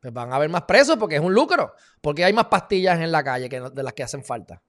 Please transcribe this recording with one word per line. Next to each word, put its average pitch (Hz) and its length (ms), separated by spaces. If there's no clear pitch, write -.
Pues 123 120
van 120 200
a 131 40
haber 151 140
más 175 120
presos 269 340
porque 196 180
es 147 60
un 180 140
lucro, 262 400
porque 151 240
hay 190 80
más 226 140
pastillas 185 540
en 165 120
la 151 100
calle 127 260
que 127 120
no, 127 100
de 135 120
las 127 100
que - 100
hacen 127 220
falta. 101 440